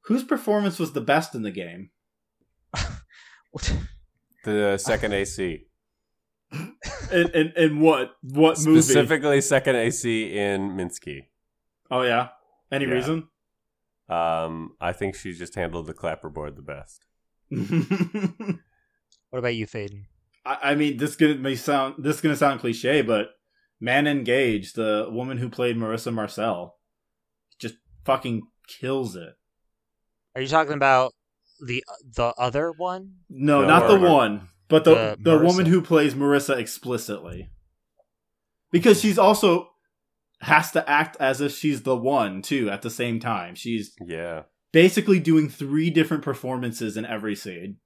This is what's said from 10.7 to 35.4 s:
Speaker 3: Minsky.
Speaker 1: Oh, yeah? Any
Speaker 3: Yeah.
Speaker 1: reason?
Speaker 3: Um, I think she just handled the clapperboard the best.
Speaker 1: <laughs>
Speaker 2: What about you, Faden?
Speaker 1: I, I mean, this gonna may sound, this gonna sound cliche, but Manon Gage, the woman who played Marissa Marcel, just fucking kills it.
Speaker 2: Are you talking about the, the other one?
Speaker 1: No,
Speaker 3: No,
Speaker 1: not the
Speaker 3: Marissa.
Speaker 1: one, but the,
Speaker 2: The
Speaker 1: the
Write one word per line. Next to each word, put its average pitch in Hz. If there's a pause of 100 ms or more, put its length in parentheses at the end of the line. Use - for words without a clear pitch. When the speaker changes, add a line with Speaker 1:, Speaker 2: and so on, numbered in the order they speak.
Speaker 3:
Minsky. 85 (640)
Speaker 1:
Oh, 127
yeah? 123 (400)
Any 139
Speaker 3:
Yeah. 127
Speaker 1:
reason? 156 (840)
Speaker 3:
Um, 82
I 87
think 95
she -
just 85
handled 85
the 82
clapperboard 76
the 73
best. 69 (440)
Speaker 1:
<laughs> 180 (680)
Speaker 2:
What 127
about 120
you, 110
Faden? 101 (420)
Speaker 1:
I, 131
I 143
mean, 147
this 147
gonna 151
may 135
sound, 135
this 147
gonna 151
sound 139
cliche, 123
but 107 (500)
Manon 139
Gage, 113
the 110
woman 123
who 123
played 120
Marissa 113
Marcel, 104 (840)
just 113 (300)
fucking 127 (240)
kills 127
it. 85 (1040)
Speaker 2:
Are 131
you 135
talking 151
about 135 (520)
the, 123 (320)
the 120
other 135
one? 185 (140)
Speaker 1:
No, 143
Speaker 3:
No, -
Speaker 1:
not 170
the 202
Speaker 3:
Marissa. 175
Speaker 1:
one, 104 (200)
but 156
the, 160
Speaker 2:
The 110 (200)
Speaker 1:
the -